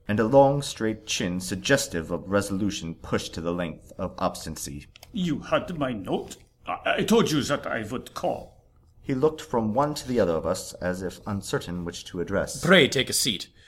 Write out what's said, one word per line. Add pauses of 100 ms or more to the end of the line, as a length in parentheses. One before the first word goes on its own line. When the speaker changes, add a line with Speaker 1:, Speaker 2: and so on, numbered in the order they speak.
Speaker 1:
and
a
long
straight
chin
suggestive
of
resolution
pushed
to
the
length
of
obstinacy. (260)
Speaker 2:
You
had
my
note? (280)
I, (220)
I
told
you
that
I
would
call. (480)
Speaker 1:
He
looked
from
one
to
the
other
of
us,
as
if
uncertain
which
to
address.
Speaker 3:
Pray
take
a
seat. (200)